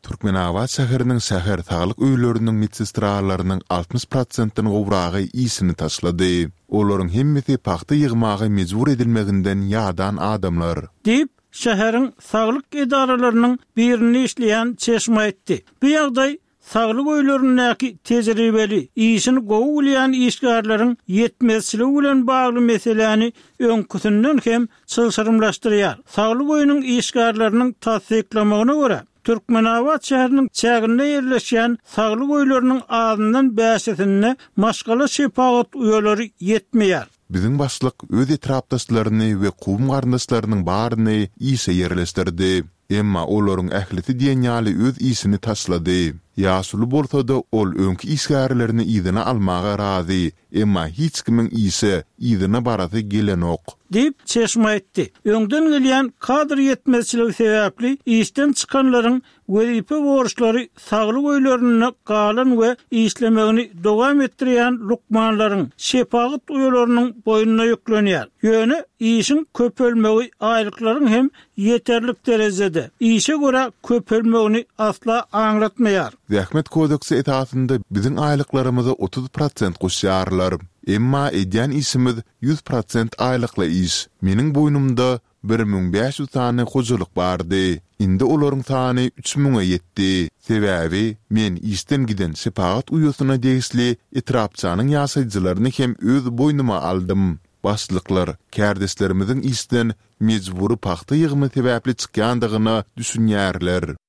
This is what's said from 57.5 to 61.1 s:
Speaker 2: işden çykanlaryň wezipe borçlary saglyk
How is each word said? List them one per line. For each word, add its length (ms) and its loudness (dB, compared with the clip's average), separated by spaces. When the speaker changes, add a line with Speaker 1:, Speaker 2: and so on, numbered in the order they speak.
Speaker 2:
işden 460 2
çykanlaryň 720 2
wezipe 480 0
borçlary 720 0
saglyk 560 -2